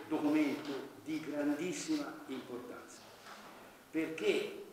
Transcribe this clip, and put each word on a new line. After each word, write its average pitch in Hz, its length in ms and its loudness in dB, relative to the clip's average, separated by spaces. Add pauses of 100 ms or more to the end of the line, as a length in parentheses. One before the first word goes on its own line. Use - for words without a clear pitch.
documento 151 800 4 (140)
di 156 160 -2
grandissima 147 1080 0
importanza, - 760 -8 (920)
perché, 160 680 2 (120)